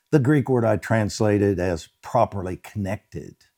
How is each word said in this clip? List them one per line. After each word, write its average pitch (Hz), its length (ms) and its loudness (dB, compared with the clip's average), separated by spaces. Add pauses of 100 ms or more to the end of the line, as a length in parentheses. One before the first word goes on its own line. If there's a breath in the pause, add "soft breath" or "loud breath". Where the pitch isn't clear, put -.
(100)
The 151 80 4
Greek 139 300 2
word 123 160 2
I 107 140 2
translated 101 840 0
as 87 300 -4 (120)
properly 98 540 -2
connected - 800 -10 (220)